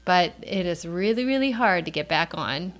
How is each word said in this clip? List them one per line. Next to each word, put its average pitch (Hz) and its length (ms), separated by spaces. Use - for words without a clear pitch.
But 180 280
it 190 240
is 170 180
really, 202 400
really 269 280
hard 202 320
to 160 80
get 151 160
back 160 280
on 156 440